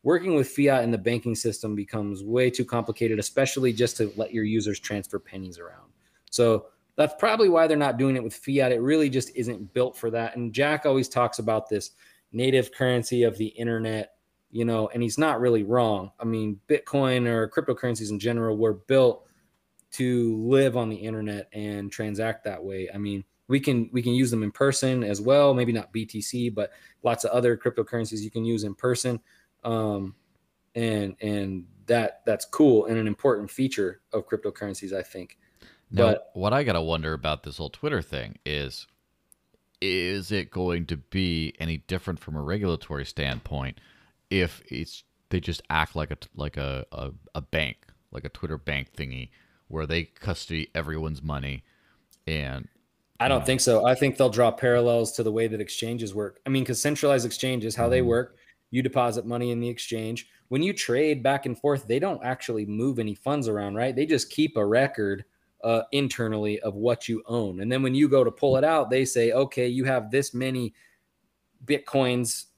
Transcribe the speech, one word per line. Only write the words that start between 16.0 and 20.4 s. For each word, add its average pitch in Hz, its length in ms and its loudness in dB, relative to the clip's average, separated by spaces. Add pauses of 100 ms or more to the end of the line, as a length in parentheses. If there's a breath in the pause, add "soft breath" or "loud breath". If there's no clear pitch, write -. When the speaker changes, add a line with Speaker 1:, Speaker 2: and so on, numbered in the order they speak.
Speaker 1:
I 117 40 -8
mean, 107 440 -4
Bitcoin 131 580 2
or 113 220 0
cryptocurrencies 117 600 -2
in 104 80 -4
general 113 400 0
were 110 160 2
built 127 520 4 (680 soft breath)
to 120 440 0 (120)